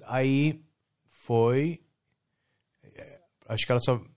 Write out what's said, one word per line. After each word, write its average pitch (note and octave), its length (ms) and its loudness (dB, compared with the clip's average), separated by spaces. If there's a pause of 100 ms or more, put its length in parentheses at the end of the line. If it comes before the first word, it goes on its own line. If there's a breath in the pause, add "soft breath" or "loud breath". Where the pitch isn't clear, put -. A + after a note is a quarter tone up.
aí C3+ 560 0 (460)
foi, B2 800 0 (960)
é, - 400 -20 (240)
acho A2 180 -4
que - 60 -2
ela B2 100 2
só, A#2+ 240 -2 (120)